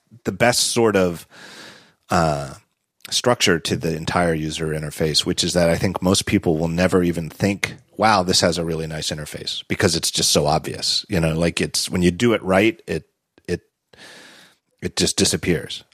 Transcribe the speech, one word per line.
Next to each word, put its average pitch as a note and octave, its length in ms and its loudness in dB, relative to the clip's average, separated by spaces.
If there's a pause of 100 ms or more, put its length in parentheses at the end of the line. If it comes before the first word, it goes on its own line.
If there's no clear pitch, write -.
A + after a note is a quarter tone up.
(240)
the - 80 -4
best A#2 360 2
sort A2+ 280 2
of, F2+ 320 0 (840)
uh, D2+ 420 0 (560)
structure G#2+ 480 2
to E2 200 -2
the E2 180 -2
entire E2 380 0
user D#2 340 -4
interface, D#2 580 -2
which F2+ 160 -2
is E2 120 -2
that E2+ 160 4
I E2+ 80 2
think F#2+ 240 -2
most F#2 240 2
people F#2 320 0
will E2 100 0
never F2 360 2
even E2+ 260 -2
think, - 460 -2 (200)
"Wow, G2+ 260 4
this F2+ 200 0
has F2 160 2
a E2 80 -2
really D#2+ 200 -4
nice D#2 260 -6
interface," - 580 -10
because F2 260 0
it's - 160 -2
just - 180 0
so D#2 160 4
obvious. - 640 -2
You F2 140 -2
know, D#2+ 120 0
like, E2 280 0
it's, - 280 -4
when F#2 120 -2
you F2+ 100 6
do A2 220 2
it G2+ 100 -2
right, F#2+ 420 2
it, D#2+ 220 -6 (400)
it, F2 140 -4 (1200)
it F#2 160 -8
just - 180 0
disappears. - 800 -2